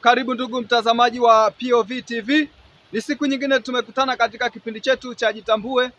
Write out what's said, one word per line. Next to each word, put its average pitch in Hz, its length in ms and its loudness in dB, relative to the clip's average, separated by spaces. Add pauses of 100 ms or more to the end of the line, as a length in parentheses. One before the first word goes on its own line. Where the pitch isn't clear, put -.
Karibu 247 340 2
ndugu 247 260 -6
mtazamaji 233 600 0
wa 220 300 6
P 247 220 -4
O 240 100 4
V 240 200 -8
T 233 180 -8
V. 285 280 0 (440)
Ni 214 80 -4
siku 294 260 -4
nyingine 269 340 0
tumekutana 254 560 -4
katika 233 340 -2
kipindi 220 300 -12
chetu 254 340 -2
cha 220 180 0
Jitambue. 226 680 0